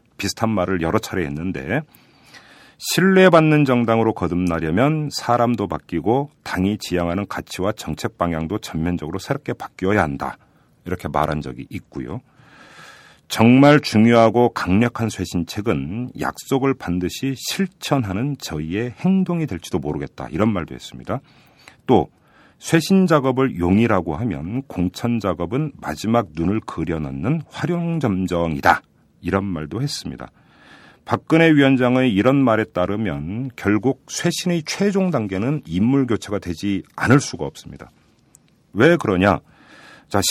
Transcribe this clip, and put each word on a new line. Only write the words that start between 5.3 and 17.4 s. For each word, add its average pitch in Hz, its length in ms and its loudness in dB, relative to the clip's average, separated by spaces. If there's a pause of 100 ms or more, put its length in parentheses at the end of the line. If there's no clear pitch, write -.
바뀌고 85 600 -4 (140)
당이 98 340 -2
지향하는 87 500 -2
가치와 - 440 -6
정책 - 480 -8
방향도 85 400 -2
전면적으로 82 580 -6
새롭게 - 360 -6
바뀌어야 98 500 -2
한다. 69 340 -6 (480)
이렇게 90 220 -6
말한 76 340 -2
적이 65 300 -12
있고요. 71 500 -12 (1080)
정말 135 520 8
중요하고 117 680 4
강력한 113 600 0
쇄신책은 95 1080 -4
약속을 135 560 -4
반드시 90 600 -4
실천하는 135 1040 -4